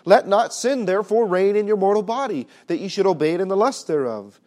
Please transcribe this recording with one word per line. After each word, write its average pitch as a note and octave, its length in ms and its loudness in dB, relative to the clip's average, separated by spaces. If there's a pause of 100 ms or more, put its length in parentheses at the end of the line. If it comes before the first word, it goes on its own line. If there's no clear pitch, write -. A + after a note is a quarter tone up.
"Let F#3+ 220 6
not G3 260 0
sin B3 320 -2
therefore G#3 400 0
reign G3 300 2
in G#3 100 0
your G#3 120 0
mortal G3+ 260 2
body, G#3+ 440 -6 (200)
that E3+ 100 -2
ye F3+ 100 -6
should F#3+ 200 0
obey D#3 260 2
it F3 80 -2
in F#3+ 60 -2
the G3 100 -2
lust A#3+ 300 0
thereof. A2+ 600 -4